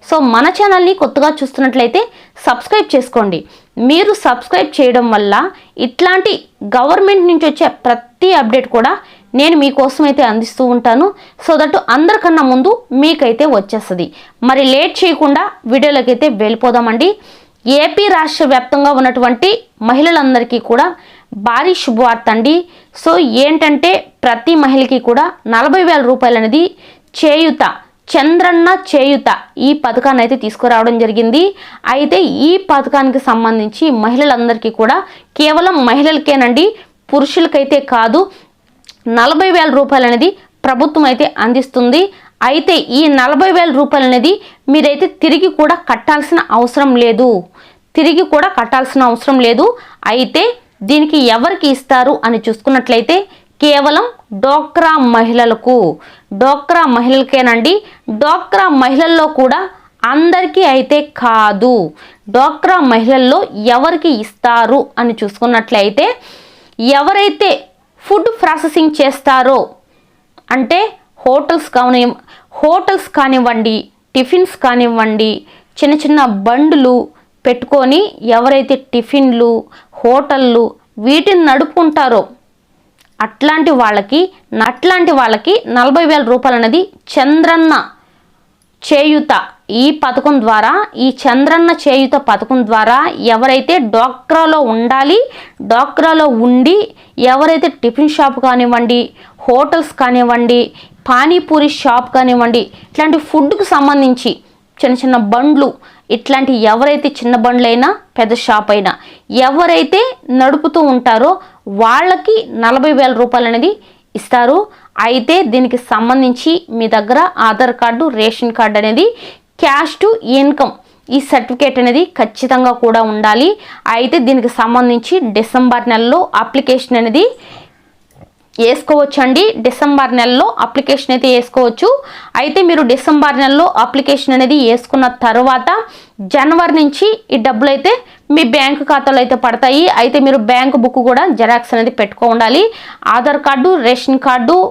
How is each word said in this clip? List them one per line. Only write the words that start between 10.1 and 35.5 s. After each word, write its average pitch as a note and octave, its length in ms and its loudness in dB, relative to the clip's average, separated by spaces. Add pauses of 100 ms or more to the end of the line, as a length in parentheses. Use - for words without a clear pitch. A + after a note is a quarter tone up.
అయితే C#4 120 0 (100)
అందిస్తూ A3+ 320 -4 (100)
ఉంటాను. B3 320 0 (400)
So E4+ 60 2 (100)
that D#4 140 -2 (220)
అందరికన్నా E4+ 540 2
ముందు C4 200 2 (320)
మీకైతే D4 420 0 (100)
వచ్చేస్తది. G3 520 -6 (420)
మరి C4+ 140 2 (100)
లేట్ D4+ 200 0 (100)
చేయకుండా D#4 400 0 (280)
వీడియోలోకి C#4 420 2
అయితే A#3+ 140 0 (140)
వెళ్ళిపోదామండి. A3+ 680 0 (720)
ఏపీ E4+ 220 0 (140)
రాష్ట్ర D#4 340 -2
వ్యాప్తంగా C#4 460 0
ఉన్నటువంటి B3+ 500 0 (400)
మహిళలందరికీ C4 680 0 (120)
కూడా B3+ 160 2 (600)
భారీ C4 260 0 (100)
శుభవార్త A#3 500 -2
అండి. A3+ 200 0 (500)
So E4 100 0 (320)
ఏంటంటే D4+ 460 0 (340)
ప్రతి A#3+ 280 0 (100)
మహిళకి C4 440 2
కూడా A#3+ 180 2 (300)
నలభై C#4 340 2
వేల D#4 220 2
రూపాయలు B3+ 300 2
అనేది A3 200 0 (600)
చేయూత, D#4 420 2 (500)
చంద్రన్న E4+ 560 2 (220)
చేయూత C#4 400 2 (380)
ఈ - 20 2 (140)
పథకాన్ని B3 400 0
అయితే A#3+ 200 -2
తీసుకురావడం A#3 580 0
జరిగింది. A3+ 400 0 (520)
అయితే D4 240 0 (300)
ఈ - 20 4 (200)
పథకానికి C4+ 580 0
సంబంధించి A3+ 560 -2 (200)
మహిళలందరికీ A#3 760 -2
కూడా, A3+ 160 0 (440)
కేవలం E4 360 0 (120)